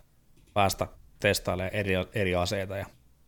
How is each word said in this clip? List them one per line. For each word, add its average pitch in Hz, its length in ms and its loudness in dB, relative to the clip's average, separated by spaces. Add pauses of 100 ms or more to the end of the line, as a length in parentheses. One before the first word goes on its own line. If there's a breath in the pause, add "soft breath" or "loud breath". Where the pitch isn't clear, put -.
(540)
päästä 95 320 2 (340)
testailemaan 92 540 0
eri, 98 180 0 (220)
eri 95 200 0
aseita 95 420 -2
ja 95 100 -8 (420)